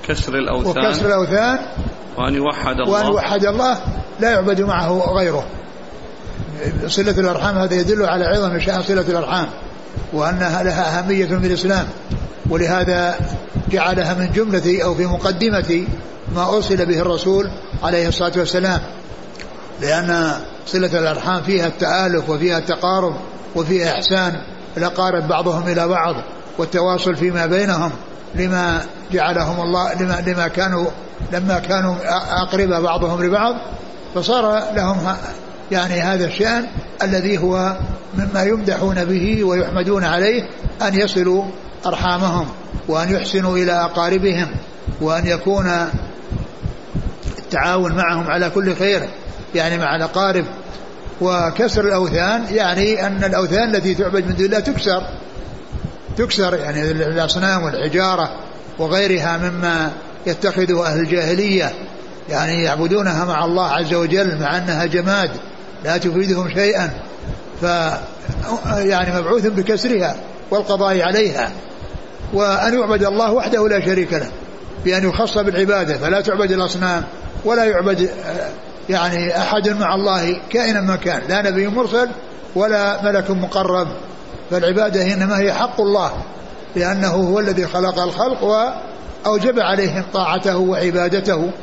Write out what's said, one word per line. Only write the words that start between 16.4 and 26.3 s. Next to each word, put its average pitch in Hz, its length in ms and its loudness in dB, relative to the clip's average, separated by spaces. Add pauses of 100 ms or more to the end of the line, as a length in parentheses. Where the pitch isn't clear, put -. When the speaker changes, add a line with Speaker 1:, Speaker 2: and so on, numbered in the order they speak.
Speaker 2:
أرسل 190 300 2
به 170 140 2
الرسول 185 500 2 (340)
عليه 170 240 2
الصلاة 175 300 0
والسلام، 180 420 2 (1000)
لأن 165 500 2 (360)
صلة 180 320 0
الأرحام 160 420 0
فيها 175 260 2
التآلف 170 640 0
وفيها 165 280 2
التقارب 180 580 0 (400)
وفيها 165 360 2
إحسان 185 500 0 (360)
الأقارب 175 500 0
بعضهم 170 400 0
إلى 170 200 2
بعض 170 280 2 (420)